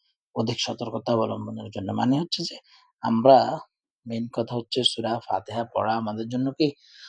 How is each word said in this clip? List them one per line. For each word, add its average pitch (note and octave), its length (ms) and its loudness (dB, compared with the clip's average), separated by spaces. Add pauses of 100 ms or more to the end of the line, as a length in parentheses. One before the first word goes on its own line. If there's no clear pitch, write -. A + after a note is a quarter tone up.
(340)
অধিক A#2 260 -2
সতর্কতা A2+ 520 -4
অবলম্বনের G#2+ 580 -2
জন্য। G2+ 220 -6
মানে B2 280 2
হচ্ছে E3+ 220 -4
যে - 140 -8 (460)
আমরা A#2+ 560 6 (480)
মেইন A#2 260 -4
কথা A#2+ 240 -4
হচ্ছে A#2+ 280 -2
সূরা A#2 360 0
ফাতিহা A2 440 -4
পড়া A2 320 0
আমাদের A2+ 320 -4
জন্য C3 240 -2
কি D#3 140 2 (420)